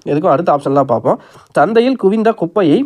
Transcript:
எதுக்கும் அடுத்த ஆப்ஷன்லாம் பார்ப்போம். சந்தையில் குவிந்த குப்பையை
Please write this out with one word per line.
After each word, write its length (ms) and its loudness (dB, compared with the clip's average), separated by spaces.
எதுக்கும் 240 0
அடுத்த 180 0
ஆப்ஷன்லாம் 400 0
பார்ப்போம். 260 -2
சந்தையில் 440 2
குவிந்த 280 2
குப்பையை 420 0